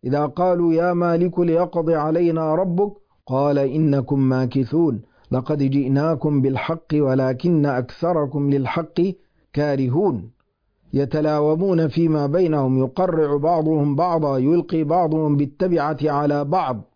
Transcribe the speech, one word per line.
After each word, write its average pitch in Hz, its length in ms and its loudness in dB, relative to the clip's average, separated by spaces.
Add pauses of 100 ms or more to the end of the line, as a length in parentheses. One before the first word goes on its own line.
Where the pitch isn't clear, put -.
إذا 143 220 0
قالوا: 175 480 0
"يا 175 200 2
مالك 175 460 0
ليقض 170 500 0
علينا 160 640 0
ربك"، 190 380 0 (320)
قال: 143 340 0
"إنكم 139 600 0
ماكثون، 131 800 0 (300)
لقد 131 260 -2
جئناكم 139 840 0
بالحق 135 520 -2
ولكن 135 720 2
أكثركم 143 840 -2
للحق 143 520 -2 (520)
كارهون". 139 760 -2 (640)
يتلاومون 156 920 0
فيما 156 400 0
بينهم، 143 520 2
يقرع 147 580 0
بعضهم 156 580 0
بعضا، 160 420 0
يلقي 165 460 0
بعضهم 156 540 0
بالتبعة 151 680 -2
على 147 420 0
بعض. 139 360 -2 (140)